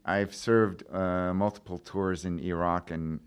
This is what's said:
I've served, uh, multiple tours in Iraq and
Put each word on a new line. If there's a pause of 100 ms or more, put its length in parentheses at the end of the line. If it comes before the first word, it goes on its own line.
I've
served,
uh,
multiple
tours
in
Iraq
and